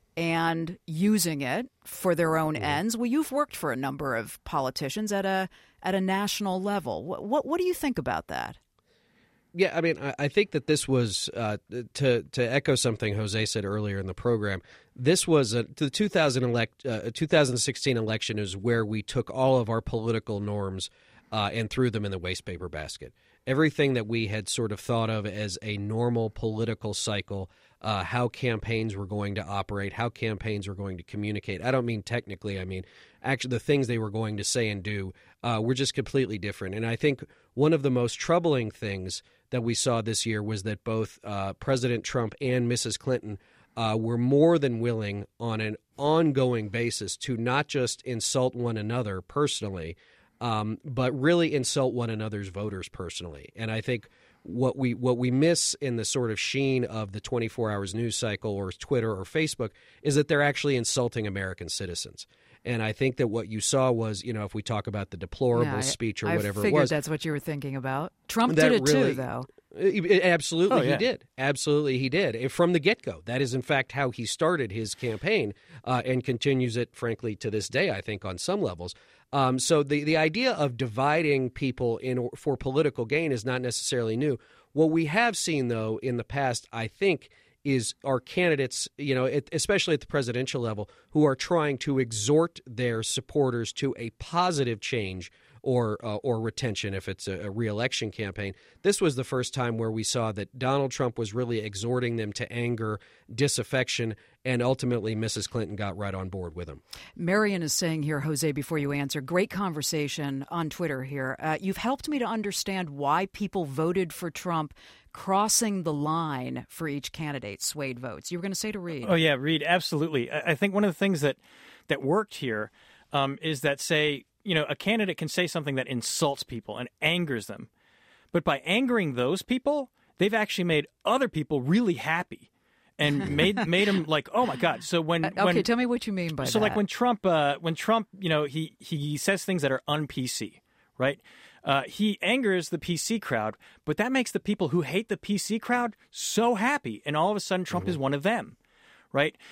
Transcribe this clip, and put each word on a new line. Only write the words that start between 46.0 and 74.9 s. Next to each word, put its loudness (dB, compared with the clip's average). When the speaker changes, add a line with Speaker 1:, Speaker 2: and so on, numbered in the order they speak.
Speaker 2:
basis -2
to -4
not 0
just -2
insult 0
one -2
another -2
personally, -4
um, -2
but -2
really 4
insult 0
one -2
another's -4
voters -6
personally. -12
And -6
I -2
think -2
what 0
we, 2
what 2
we 2
miss 4
in -2
the -2
sort 0
of -4
sheen 0
of -6
the -8
twenty-four -4
hours -4
news -2
cycle -2
or -4
Twitter 0
or -6
Facebook -2
is 2
that 4
they're 4
actually 2
insulting 0
American -6
citizens. -8
And -2
I 0
think 0
that 2
what -4
you -6
saw 4
was, 0
you -6
know, -4
if -8
we -4
talk -4
about -4
the -10
deplorable 2
Speaker 1:
Yeah, -2
I, 0
Speaker 2:
speech -2
or 0
Speaker 1:
I 2
Speaker 2:
whatever 0
it 2
Speaker 1:
figured 6
Speaker 2:
was, 4
Speaker 1:
that's -2
what -4
you -4
were -4
thinking -6
about. -4
Trump 2
Speaker 2:
that 8
Speaker 1:
did 6
it 6
Speaker 2:
really, 6
Speaker 1:
too, -2
though. -4
Speaker 2:
it, 2
it, 6
absolutely, 4
Speaker 3:
Oh, 6
yeah. 4
Speaker 2:
he 4
did. 0
Absolutely, 2
he 0
did. 2
And -2
from 4
the 4
get-go, 0
that 0
is, 0
in 0
fact, 0
how 0
he -6
started 0
his -4